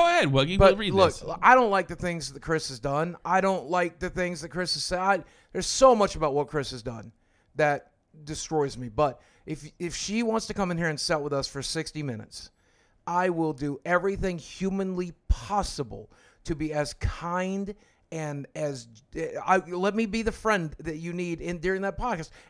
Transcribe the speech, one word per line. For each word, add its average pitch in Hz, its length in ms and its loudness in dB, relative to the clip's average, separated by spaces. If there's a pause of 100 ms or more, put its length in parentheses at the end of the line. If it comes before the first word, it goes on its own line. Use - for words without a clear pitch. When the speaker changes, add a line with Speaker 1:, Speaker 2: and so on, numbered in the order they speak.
Speaker 1:
ahead, 339 220 4
Woogie. 139 280 2
Speaker 2:
but 196 140 10
Speaker 1:
We'll 196 80 2
read 202 140 0
Speaker 2:
look, 190 200 8
Speaker 1:
this. - 100 -12 (180)
Speaker 2:
I 226 120 8
don't 254 160 6
like 190 180 2
the 170 80 -8
things 160 380 -6
that 139 80 -16
Chris 156 280 -2
has 131 100 -10
done. 151 440 -2
I 180 160 2
don't 190 300 0
like 175 300 0
the 180 100 -6
things 175 320 -4
that 165 80 -12
Chris 175 240 -4
has 151 100 -4
said. 180 160 -2
I, 190 200 4 (340)
there's 156 140 -4
so 262 280 8
much 202 200 2
about 156 180 0
what 143 140 0
Chris 143 240 -4
has 127 100 -12
done 113 300 -12 (440)
that 147 360 0 (320)
destroys 147 540 -2
me. 120 120 -10
But 139 320 0 (240)
if, 147 180 -10 (140)
if 170 180 -6
she 220 280 -2
wants 220 240 0
to 208 80 -8
come 190 160 0
in 170 60 -2
here 170 120 0
and 147 100 -4
sit 160 220 0
with 143 120 -6
us 139 140 -2
for 139 140 -10
sixty 151 400 -6
minutes, 113 480 -10 (580)
I 180 220 2
will 165 240 0
do 143 320 -4
everything 180 540 0
humanly 185 720 -4 (160)
possible 131 800 -2 (360)
to 170 100 -2
be 151 180 -4
as 147 220 -2
kind 190 800 -4 (360)
and 147 440 -6
as, 139 320 -6 (580)
I, 190 120 6 (100)
let 185 280 0
me 226 120 0
be 220 160 -2
the 214 80 0
friend 185 480 0
that 160 180 -8
you 170 160 -8
need 175 260 -4
in 170 200 -6
during 190 240 -2
that 196 160 -4
podcast. 214 320 -4 (180)